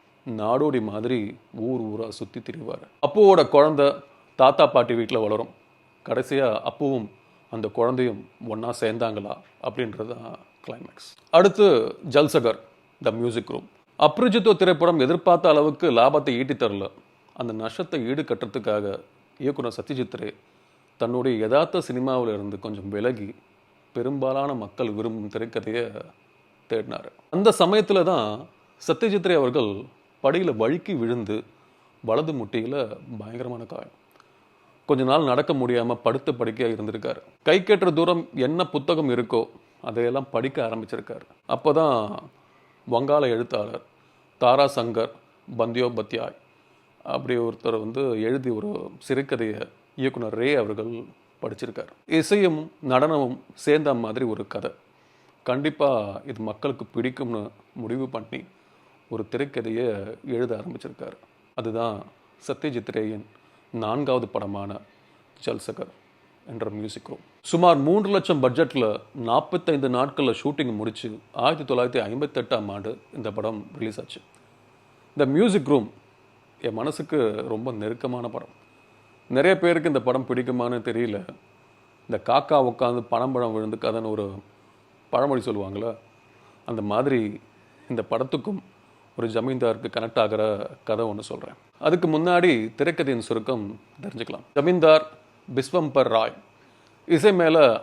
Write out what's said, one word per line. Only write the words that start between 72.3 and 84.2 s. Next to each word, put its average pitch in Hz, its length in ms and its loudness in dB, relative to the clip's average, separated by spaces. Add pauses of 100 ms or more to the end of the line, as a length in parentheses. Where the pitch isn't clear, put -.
ஆண்டு 104 260 -10 (160)
இந்த 110 160 -8
படம் 107 360 -6 (120)
ரிலீஸ் 110 220 -6
ஆச்சு. - 200 -16 (960)
இந்த 143 140 2
மியூசிக் 185 360 4
ரூம் 131 240 2 (680)
என் 110 140 -6
மனசுக்கு 123 760 -2
ரொம்ப 117 240 -6
நெருக்கமான 120 560 -6
படம். - 300 -14 (720)
நிறைய 151 300 4
பேருக்கு 170 300 2
இந்த 139 120 2
படம் 127 280 0
பிடிக்குமான்னு 123 600 -2
தெரியல. 110 400 -4 (800)
இந்த 107 160 -4
காக்கா 143 400 4
உட்காந்து 120 460 -2
பனம்பழம் 123 420 -2
விழுந்து 110 240 -4
கதைன்னு 113 340 -4
ஒரு 104 220 -4 (800)